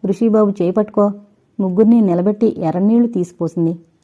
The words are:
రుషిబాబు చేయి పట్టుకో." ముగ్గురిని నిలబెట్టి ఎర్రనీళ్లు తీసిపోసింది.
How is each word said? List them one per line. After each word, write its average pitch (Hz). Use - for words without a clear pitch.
రుషిబాబు 214
చేయి 185
పట్టుకో." 208
ముగ్గురిని 208
నిలబెట్టి 208
ఎర్రనీళ్లు 202
తీసిపోసింది. 170